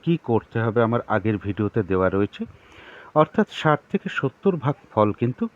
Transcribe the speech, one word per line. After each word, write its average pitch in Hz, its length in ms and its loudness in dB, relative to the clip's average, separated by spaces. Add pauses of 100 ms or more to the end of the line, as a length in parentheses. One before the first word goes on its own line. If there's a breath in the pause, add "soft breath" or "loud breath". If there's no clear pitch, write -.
কী 170 140 0 (100)
করতে 117 360 -2
হবে 113 220 0
আমার 117 260 2
আগের 107 300 0
ভিডিওতে 104 440 -2
দেওয়া 92 260 2
রয়েছে, 98 340 -2 (720 loud breath)
অর্থাৎ 156 380 2
ষাট 151 360 0
থেকে - 200 -4
সত্তর - 480 -4
ভাগ 139 200 -4 (120)
ফল 107 240 2
কিন্তু 120 320 -4 (120)